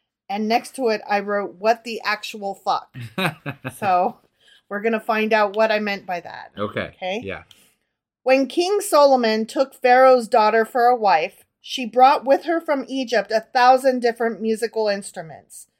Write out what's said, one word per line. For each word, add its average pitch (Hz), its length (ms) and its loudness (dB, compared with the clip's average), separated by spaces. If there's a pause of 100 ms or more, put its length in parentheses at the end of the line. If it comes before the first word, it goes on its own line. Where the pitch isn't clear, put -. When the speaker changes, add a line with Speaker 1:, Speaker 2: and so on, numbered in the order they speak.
(300)
Speaker 1:
And 214 180 -4
next 226 280 -4
to 254 120 -4
it, 214 200 -2
I 202 120 -2
wrote, 202 360 -6
"What 220 280 -2
the 233 200 -10
actual 202 500 -8
fuck?" - 400 -6 (220)
Speaker 2:
<laughs> 156 600 -8
Speaker 1:
So 190 420 0 (520)
we're 202 120 -8
gonna 220 180 -2
find 214 340 -2
out 208 220 0
what 220 140 2
I 214 80 0
meant 208 280 -6
by 175 140 -8
that. - 360 -18
Speaker 2:
Okay. 101 400 -8
Speaker 1:
Okay? 185 260 -8
Speaker 2:
Yeah. 92 200 -12 (800)
Speaker 1:
When 269 240 2
King 381 340 -2
Solomon 254 680 2
took 269 280 -4
Pharaoh's 254 540 4
daughter 220 380 2
for 240 200 0
a 247 100 4
wife, 190 480 -2 (180)
she 262 240 -10
brought 254 400 4
with 277 180 2
her 330 160 -2
from 285 280 -4
Egypt 240 440 -4
a 220 80 0
thousand 254 600 4
different 226 420 -2
musical 220 460 -4
instruments. 170 800 -10 (120)